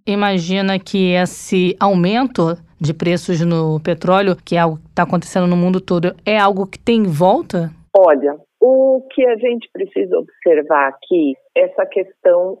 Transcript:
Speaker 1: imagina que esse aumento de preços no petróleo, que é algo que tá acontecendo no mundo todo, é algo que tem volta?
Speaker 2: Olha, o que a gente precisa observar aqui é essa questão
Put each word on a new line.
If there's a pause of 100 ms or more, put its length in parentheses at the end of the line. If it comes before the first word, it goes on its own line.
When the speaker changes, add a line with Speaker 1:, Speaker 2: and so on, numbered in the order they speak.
Speaker 1:
imagina
que
esse
aumento (240)
de
preços
no
petróleo,
que
é
algo
que
tá
acontecendo
no
mundo
todo, (180)
é
algo
que
tem
volta? (260)
Speaker 2:
Olha, (240)
o
que
a
gente
precisa
observar
aqui (200)
é
essa
questão